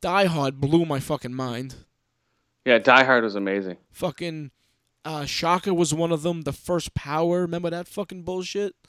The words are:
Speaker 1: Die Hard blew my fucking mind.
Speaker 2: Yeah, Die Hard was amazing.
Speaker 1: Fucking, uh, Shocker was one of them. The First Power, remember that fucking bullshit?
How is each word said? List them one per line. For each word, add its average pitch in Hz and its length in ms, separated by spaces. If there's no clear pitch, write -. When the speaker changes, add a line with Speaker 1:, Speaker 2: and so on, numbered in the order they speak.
Speaker 1:
Die 190 260
Hard 139 340
blew 160 240
my 147 140
fucking 131 340
mind. 127 440
Speaker 2:
Yeah, 120 140
Die 127 260
Hard 127 180
was 104 140
amazing. 95 400
Speaker 1:
Fucking, 160 580
uh, 151 220
Shocker 180 460
was 165 220
one 165 160
of 156 120
them. 170 200
The 151 100
First - 420
Power, 170 480
remember 170 280
that 170 160
fucking 185 380
bullshit? 185 500